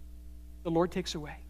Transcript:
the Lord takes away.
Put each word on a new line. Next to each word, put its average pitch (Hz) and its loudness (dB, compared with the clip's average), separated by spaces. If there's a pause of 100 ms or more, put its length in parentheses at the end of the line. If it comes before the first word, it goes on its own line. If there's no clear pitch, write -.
(640)
the 170 0
Lord 170 8
takes 180 0
away. 151 -6 (140)